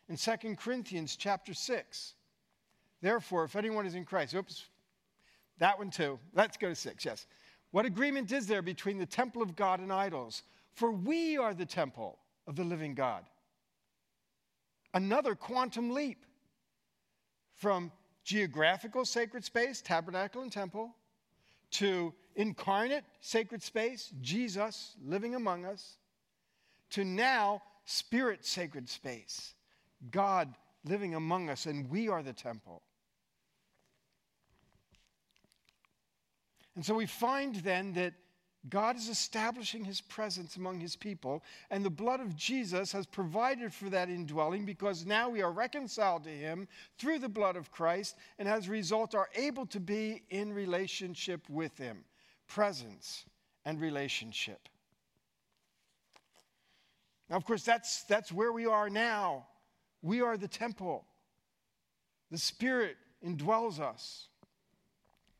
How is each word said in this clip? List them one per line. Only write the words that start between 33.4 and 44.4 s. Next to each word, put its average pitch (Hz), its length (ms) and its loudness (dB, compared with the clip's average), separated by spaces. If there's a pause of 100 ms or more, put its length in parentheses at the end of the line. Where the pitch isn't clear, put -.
And 170 100 -6
so 214 100 2
we 220 100 2
find 262 500 0
then 185 380 0
that 175 200 0 (560)
God 214 260 2
is 226 140 -6
establishing 226 720 -2
his 190 180 -4
presence 185 540 -6
among 185 240 -4
his 165 160 -6
people, 160 480 -4 (280)
and 202 120 0
the 196 60 2
blood 226 300 0
of 196 160 -4
Jesus 190 560 0
has 196 160 -4
provided 220 640 0
for 196 160 -8
that 180 180 2
indwelling 170 580 0